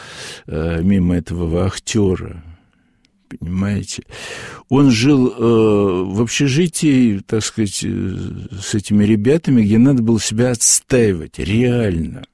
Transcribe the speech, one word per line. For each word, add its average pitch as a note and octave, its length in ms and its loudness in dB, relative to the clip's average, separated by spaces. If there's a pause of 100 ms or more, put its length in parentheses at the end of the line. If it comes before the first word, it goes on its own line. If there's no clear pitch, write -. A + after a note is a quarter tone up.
(480)
э, E2 340 -4
мимо F2+ 340 2
этого E2+ 320 -4
вахтёра. F2+ 960 -2 (840)
Понимаете? F#2+ 760 -6 (680)
Он C#3 220 4
жил, B2+ 360 4
э, G#2+ 760 2
в G2 160 -2
общежитии, C3 1000 2
так A2 240 -4
сказать, - 400 -4
э, F#2+ 640 -8 (140)
с - 120 -8
этими G#2 300 0
ребятами, A#2 600 2
где G#2 140 4
надо B2+ 240 4
было A2+ 180 2
себя A#2+ 320 0
отстаивать, G#2+ 880 0
реально. G2+ 840 -2 (100)